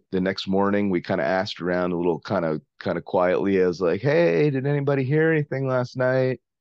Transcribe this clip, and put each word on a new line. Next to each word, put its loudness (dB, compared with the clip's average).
the 0
next -2
morning, 0
we 0
kinda -2
asked -2
around 0
a -2
little, 0
kinda, -2
kinda -4
quietly. 2
I 4
was -2
like, 0
"Hey, 2
did -2
anybody 0
hear 2
anything -2
last -2
night?" 0